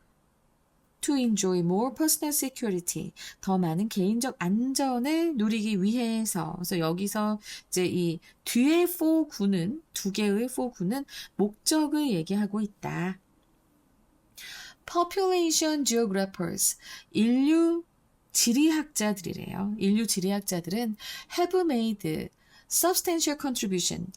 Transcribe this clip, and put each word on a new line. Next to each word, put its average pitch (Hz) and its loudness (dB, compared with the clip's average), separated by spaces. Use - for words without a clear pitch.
To 285 2
enjoy 190 2
more 202 2
personal 311 0
security. 180 -4
더 190 0
많은 180 0
개인적 214 0
안전을 262 0
누리기 214 0
위해서. 220 0
그래서 175 -4
여기서 202 -2
이제 180 0
이 170 0
뒤에 302 4
for 320 2
구는, 202 0
두 190 -4
개의 208 0
for 254 -4
구는 240 -4
목적을 294 0
얘기하고 202 -2
있다. 170 -6
Population 339 2
geographers, 196 0
인류 311 4
지리학자들이래요. 214 0
인류 208 2
지리학자들은 196 -2
have 349 2
made 226 0
substantial 330 2
contribution. 185 -2